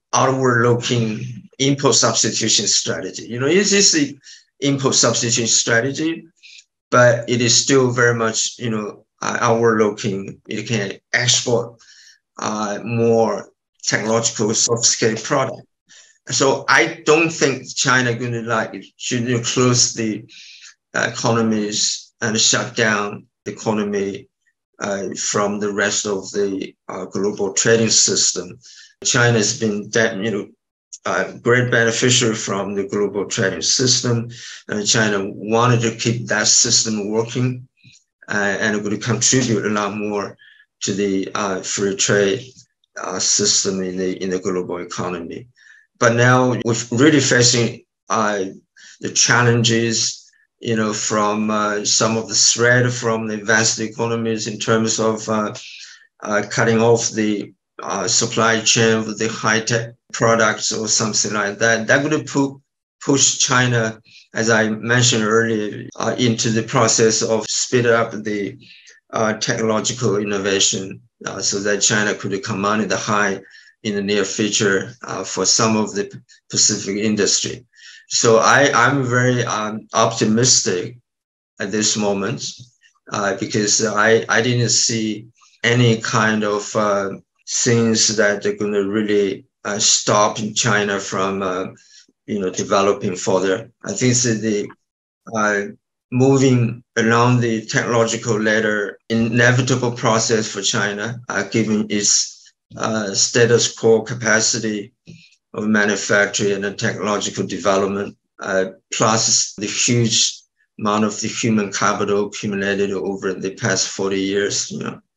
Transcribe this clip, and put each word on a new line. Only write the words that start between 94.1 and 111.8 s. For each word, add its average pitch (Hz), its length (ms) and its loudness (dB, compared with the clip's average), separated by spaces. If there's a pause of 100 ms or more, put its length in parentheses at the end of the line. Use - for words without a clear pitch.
that 113 280 0
the, 104 280 -2 (640)
uh, 104 360 0 (380)
moving 127 720 4 (140)
along 120 440 4
the 110 260 -2
technological 113 760 0
ladder, 107 580 0 (100)
inevitable 120 840 2
process 110 580 0
for 101 120 -8
China, 104 640 -4
uh, 98 160 -4
given 107 460 0
its, - 460 0 (400)
uh, 107 380 -2
status 117 640 2
quo 113 240 4
capacity 110 920 -2 (640)
of 107 120 -6
manufacturing 101 960 2
and 101 160 -6
technological 98 680 -4
development, 98 680 -2 (260)
uh, 95 260 0 (260)
plus - 640 0
the 104 120 -6
huge - 760 0 (360)
amount 107 240 0
of 104 200 -2
the 110 60 -4
human 107 440 0
capital 101 540 0